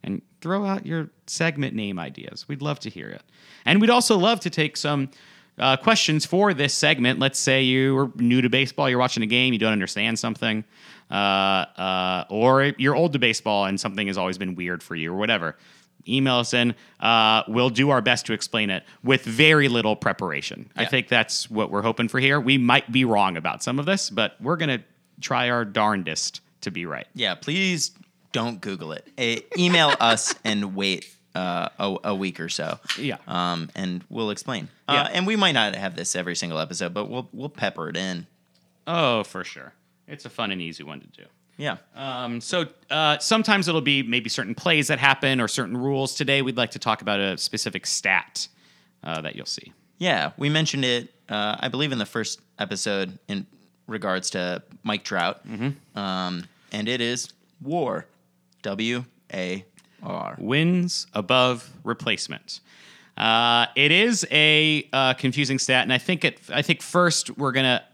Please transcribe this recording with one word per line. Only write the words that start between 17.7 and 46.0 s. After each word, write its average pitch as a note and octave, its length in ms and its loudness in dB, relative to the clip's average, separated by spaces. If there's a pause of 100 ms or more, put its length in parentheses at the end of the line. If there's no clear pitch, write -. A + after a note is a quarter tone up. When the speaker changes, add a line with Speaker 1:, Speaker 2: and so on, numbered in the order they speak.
Speaker 1:
our B2+ 120 4
best A#2+ 240 2
to A2+ 80 -2
explain G#2+ 360 -4
it F#2+ 140 -4 (200)
with B2+ 200 4
very C#3+ 460 6
little A2 260 2
preparation. - 800 -6
I - 80 -4
Speaker 2:
Yeah. - 60 -4
Speaker 1:
think B2+ 180 0
that's - 420 0
what G#2+ 220 -2
we're G2+ 120 -2
hoping A2+ 260 0
for C3 100 -2
here. C#3 220 2
We C3 160 2
might B2 340 4
be B2+ 140 2
wrong G2+ 320 2
about E2 260 -4
some C3 160 -2
of C#3+ 60 -4
this, F#3+ 240 0
but G#2 320 -2
we're D3 160 -2
gonna C#3 260 -2 (380)
try B2 280 -2
our A#2+ 140 0
darndest G2+ 800 -2 (200)
to G2+ 100 -6
be F2 140 -8
right. C#2+ 280 -8
Speaker 2:
Yeah, G#2 220 -2
please F3+ 560 -2 (420)
don't A#2 260 -2
Google E2+ 320 -8
it. - 160 -12 (100)
E-, A#2 240 0 (160)
email F3 380 6
<laughs> - 60 -6
us A2+ 420 4
and G2+ 320 -2
wait, G2 320 -2 (280)
uh, F2+ 340 -4 (100)
a, G2 260 -2
a G#2 100 -2
week F#2+ 240 -4
or E2+ 100 -6
so. D#2+ 300 -6 (180)
Speaker 1:
Yeah. B2+ 200 -6 (100)
Speaker 2:
Um, F2 480 -4
and F2+ 340 -6
we'll A2 220 -4
explain. A2+ 360 -8 (200)
Uh, C#3 60 0
Speaker 1:
Yeah. C#3+ 200 2
Speaker 2:
and F3+ 120 0
we G#3+ 100 0
might G3 180 4
not A2 220 2
have F#2+ 200 -6
this E2+ 200 -4
every F2 200 -4
single E2 240 -4
episode, E2+ 340 -6
but G#2 160 -4
we'll, B2 220 -8
we'll C3 180 -10
pepper F2+ 400 -6
it E2+ 60 -8
in. F2+ 320 -6 (600)
Speaker 1:
Oh, C#3 360 0
for F#2 200 -10
sure. C#2 300 -16 (340)
It's D3+ 180 -18
a A#2+ 40 -14
fun A2 220 -6
and F#2 100 -6
easy D#2+ 220 -12
one C#2+ 160 -14
to - 80 -20
do. - 160 -20 (340)
Speaker 2:
Yeah. C#3+ 200 -6 (180)
Speaker 1:
Um, B2 460 -8
so, F3 240 -4 (240)
uh, D3+ 300 2
sometimes G#3+ 480 2
it'll D#3+ 140 2
be C#3 220 2
maybe A#2 260 -2
certain A2 260 -6
plays D#3+ 320 2
that D3 120 0
happen C3+ 400 2
or A2+ 80 0
certain A#2 300 -4
rules. C3+ 380 -2